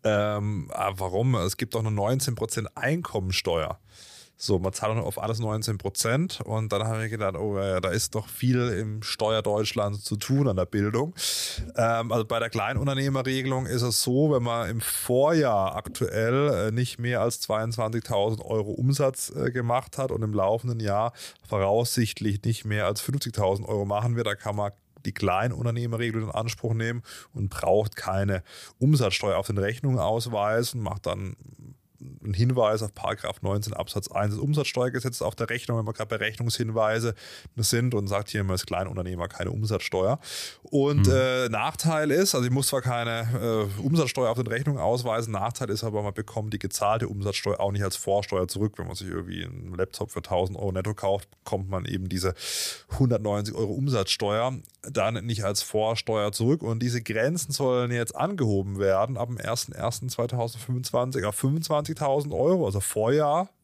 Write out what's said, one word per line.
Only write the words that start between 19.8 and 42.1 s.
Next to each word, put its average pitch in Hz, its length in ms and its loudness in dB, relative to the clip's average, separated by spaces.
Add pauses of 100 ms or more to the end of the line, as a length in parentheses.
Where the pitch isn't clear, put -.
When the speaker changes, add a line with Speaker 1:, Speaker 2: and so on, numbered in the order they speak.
Speaker 1:
hat 131 120 -2
und 110 120 -2
im 107 100 0
laufenden 110 480 2
Jahr 107 320 0 (340)
voraussichtlich 104 960 2
nicht 113 220 -2
mehr 107 220 0
als 104 160 0
fünfzigtausend 104 680 0
Euro 104 160 0
machen 110 320 0
wird, 113 100 0
da 101 100 0
kann 104 200 -4
man 101 160 -2 (320)
die 95 80 -4
Kleinunternehmerregelung 113 1160 0
in - 40 -8
Anspruch 113 380 -2
nehmen 113 300 -2 (320)
und 101 160 -2
braucht 107 440 2
keine 95 480 0 (360)
Umsatzsteuer 117 580 4
auf 98 120 0
den 101 100 0
Rechnungen 123 400 0
ausweisen, 113 800 0
macht 101 240 -4
dann 95 320 -4 (880)
einen 104 80 -2
Hinweis 110 500 4
auf 104 120 -4
Paragraph - 480 -6
neunzehn 101 320 -2
Absatz - 360 -6
eins 101 220 0
des 104 100 -4
Umsatzsteuergesetzes 127 800 0
auf 104 140 -2
der 113 160 -4
Rechnung, 120 260 -2
wenn 110 100 0
wir 113 60 -4
gerade 107 160 -6
bei 113 80 -2
Rechnungshinweise 110 960 0 (420)
sind 120 380 2
und 101 140 0
sagt, 101 220 -2
hier 101 180 0
ist 92 180 -2
Kleinunternehmer 87 600 -4
keine 90 220 -4
Umsatzsteuer. 107 680 0 (440)
Und, 143 460 4
Speaker 2:
Mhm. - 40 8
Speaker 1:
äh, 127 380 4
Nachteil 151 600 0